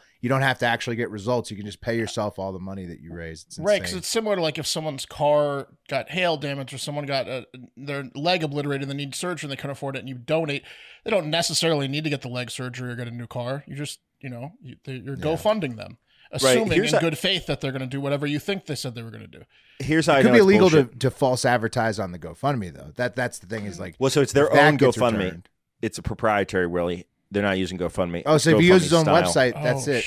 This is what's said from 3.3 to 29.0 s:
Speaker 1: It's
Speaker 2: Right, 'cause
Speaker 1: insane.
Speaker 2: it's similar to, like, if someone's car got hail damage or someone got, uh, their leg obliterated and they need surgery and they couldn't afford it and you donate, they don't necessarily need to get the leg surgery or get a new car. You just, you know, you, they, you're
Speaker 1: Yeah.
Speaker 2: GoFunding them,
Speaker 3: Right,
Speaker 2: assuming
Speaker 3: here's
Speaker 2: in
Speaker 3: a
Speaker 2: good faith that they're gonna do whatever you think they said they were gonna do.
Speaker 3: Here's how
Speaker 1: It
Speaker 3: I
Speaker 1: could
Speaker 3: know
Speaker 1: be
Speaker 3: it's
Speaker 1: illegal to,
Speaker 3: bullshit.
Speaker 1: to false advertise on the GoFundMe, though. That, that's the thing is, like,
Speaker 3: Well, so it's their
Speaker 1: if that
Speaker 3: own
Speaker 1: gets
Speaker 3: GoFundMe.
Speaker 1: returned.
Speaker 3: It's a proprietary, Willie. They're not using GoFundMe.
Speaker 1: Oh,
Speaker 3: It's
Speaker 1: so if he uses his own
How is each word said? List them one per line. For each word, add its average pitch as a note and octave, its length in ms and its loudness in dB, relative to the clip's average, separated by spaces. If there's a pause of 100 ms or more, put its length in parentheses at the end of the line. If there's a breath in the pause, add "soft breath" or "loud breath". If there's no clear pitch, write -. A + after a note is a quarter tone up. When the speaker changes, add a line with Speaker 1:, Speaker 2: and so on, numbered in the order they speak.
Speaker 1:
It's - 100 -18
Speaker 2:
Right, G3 240 2
'cause F3+ 80 -8
Speaker 1:
insane. F#3 80 -6
Speaker 2:
it's E3+ 100 -8
similar G#3+ 280 -2
to, F3+ 80 -2
like, D#3 160 -2
if D3+ 80 -6
someone's D#3 400 -6
car D3 600 2 (200)
got C3 240 -4
hail E3+ 260 0
damage C#3 380 -8
or - 20 -12
someone D3 300 -6
got, C3+ 200 -2
uh, B2+ 180 -8 (300)
their C#3 280 -8 (100)
leg D#3+ 300 0
obliterated C#3+ 440 -4
and C#3 40 -8
they C#3 120 -6
need C#3 120 -10
surgery F3 320 -6
and C#3 40 -10
they C3+ 40 -6
couldn't C#3 160 -8
afford C3+ 240 -8
it C3 60 -10
and B2+ 80 -12
you C3+ 40 -10
donate, C#3+ 480 -2 (440 loud breath)
they A#3+ 40 -6
don't F3+ 220 0
necessarily D#3+ 560 0
need C#3+ 160 -4
to D#3 80 -2
get C#3 100 -4
the B2+ 80 -10
leg B2 220 -6
surgery B2+ 400 -8
or A#2+ 40 -8
get A#2+ 120 -8
a A#2 40 -10
new A#2+ 140 -10
car. B2+ 400 -6
You C3+ 100 -14
just, C#3+ 240 -8 (200)
you C#3 100 -12
know, B2 220 -10 (100)
you, B2 220 -16
they, C3 140 -10
you're C3 200 -10
Speaker 1:
Yeah. - 60 -8
Speaker 2:
GoFunding D#3+ 520 0
them, G2 220 -14 (360 soft breath)
Speaker 3:
Right, - 180 -2
Speaker 2:
assuming F3 220 4
Speaker 3:
here's G#3 200 2
Speaker 2:
in A3+ 60 4
Speaker 3:
a - 20 4
Speaker 2:
good D#3+ 160 0
faith F#3 300 -2
that C#3+ 140 -4
they're C#3 100 -2
gonna C3 160 -6
do C3+ 120 -6
whatever C#3 280 -2
you D3 100 0
think G3 300 -4
they D3 80 -4
said B2+ 180 -8
they A#2 80 -10
were A#2 100 -14
gonna A2 160 -16
do. - 140 -20 (380 soft breath)
Speaker 3:
Here's D#3 260 2
how D#3+ 80 6
Speaker 1:
It C#3 40 8
Speaker 3:
I C3+ 40 8
Speaker 1:
could A3+ 60 8
Speaker 3:
know - 60 8
Speaker 1:
be A#3+ 40 10
Speaker 3:
it's G#3+ 60 10
Speaker 1:
illegal F#3+ 260 8
to, D#3 140 6
Speaker 3:
bullshit. A#2+ 160 -8
Speaker 1:
to C3 120 0
false B2+ 320 0
advertise A2+ 560 2
on F#2+ 120 -4
the F2 80 -12
GoFundMe, F2+ 520 -4
though. C#2 260 -18
That, B2 180 -4
that's A#2+ 240 -4
the - 80 -20
thing G#2 180 -8
is, F2+ 140 -10
like, F2+ 180 -12
Speaker 3:
Well, C3 140 2
so D3 100 4
it's B2+ 100 2
their C#3+ 140 6
Speaker 1:
if - 80 2
that D3 140 8
Speaker 3:
own D3+ 100 6
Speaker 1:
gets C3 180 4
Speaker 3:
GoFundMe. A2+ 280 2
Speaker 1:
returned. F2+ 260 -8 (320)
Speaker 3:
It's A2+ 160 -4
a G2 60 -12
proprietary, G2+ 640 0
Willie. F2 400 -4 (240)
They're G2+ 100 0
not G2+ 160 2
using F#2 220 -4
GoFundMe. F2 480 -2
Speaker 1:
Oh, D#3 80 4
Speaker 3:
It's D3 80 2
Speaker 1:
so D#3+ 80 4
if - 80 6
he E3+ 80 6
uses F#3 160 8
his D3 100 2
own E3 120 4